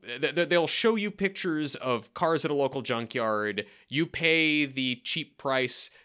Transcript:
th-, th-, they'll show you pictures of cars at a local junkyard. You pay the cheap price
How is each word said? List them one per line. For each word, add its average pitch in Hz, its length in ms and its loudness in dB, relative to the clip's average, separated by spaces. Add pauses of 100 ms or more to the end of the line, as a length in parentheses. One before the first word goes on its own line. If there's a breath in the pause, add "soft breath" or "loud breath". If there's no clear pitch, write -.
(220)
th-, 143 120 0
th-, 170 160 0
they'll 170 180 4
show 226 280 2
you 208 160 -2
pictures 180 640 -2
of 123 380 -4
cars 165 320 2
at 151 60 0
a - 20 0
local 139 280 0
junkyard. 110 840 -2 (240 soft breath)
You 147 160 0
pay 160 600 2
the 131 380 -2
cheap - 340 -8
price 131 520 0 (160 soft breath)